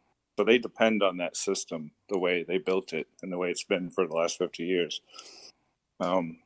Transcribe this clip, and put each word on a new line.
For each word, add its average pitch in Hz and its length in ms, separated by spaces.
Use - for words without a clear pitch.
So 101 60
they 117 120
depend 110 460
on 90 140
that 87 180
system, 82 560
the 101 100
way 87 260
they 92 160
built 92 340
it 78 140
and 95 80
the 90 80
way 90 140
it's - 140
been 90 240
for 90 180
the 78 60
last 82 240
fifty 85 260
years. 87 380
Um, 90 460